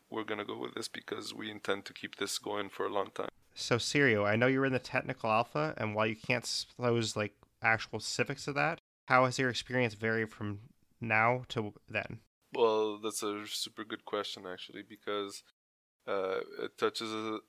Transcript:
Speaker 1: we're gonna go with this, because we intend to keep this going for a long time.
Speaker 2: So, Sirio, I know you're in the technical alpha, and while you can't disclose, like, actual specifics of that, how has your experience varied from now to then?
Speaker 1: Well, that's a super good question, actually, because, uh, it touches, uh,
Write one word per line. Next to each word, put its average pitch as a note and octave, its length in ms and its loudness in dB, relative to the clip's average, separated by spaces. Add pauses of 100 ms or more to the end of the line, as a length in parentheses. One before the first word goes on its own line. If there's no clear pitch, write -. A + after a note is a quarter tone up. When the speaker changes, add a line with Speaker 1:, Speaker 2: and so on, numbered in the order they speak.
Speaker 1:
we're A2+ 140 -6
gonna G#2 220 -6
go G#2+ 120 -6
with B2 180 -8
this, A#2 120 -6
because A2 480 -8
we A2 160 -8
intend G2+ 360 -2
to - 60 -14
keep - 240 -12
this - 220 -2
going G#2 300 -4
for G2+ 180 -2
a G2+ 60 -2
long G2+ 200 0
time. - 160 -4 (240)
Speaker 2:
So, - 240 0
Sirio, A2+ 480 4
I G#2 120 4
know A#2+ 100 6
you're C3+ 180 4
in C3 80 2
the B2 60 2
technical - 500 -2
alpha, A#2+ 480 2
and A2 180 -2
while G#2+ 120 4
you A2+ 100 -2
can't A#2+ 280 -2
disclose, A#2+ 720 0
like, G#2 180 -2 (260)
actual A2 380 2
specifics - 480 -4
of C#3+ 80 -4
that, D3 240 0 (280)
how B2+ 180 8
has B2+ 140 2
your C3 120 2
experience A#2+ 440 0
varied A2 360 0
from G#2 300 -6 (400)
now A#2 480 4
to G#2+ 260 -4 (140)
then? G#2+ 320 -6 (340)
Speaker 1:
Well, A2 440 4
that's A2 260 -4
a G#2 220 -2
super A2+ 380 -6
good A2 200 -10
question, G2+ 420 -4
actually, F#2 420 -10
because, G#2 540 -6 (640)
uh, F#2+ 320 0 (240)
it - 160 -8
touches, A2 340 0
uh, A2 260 -4 (100)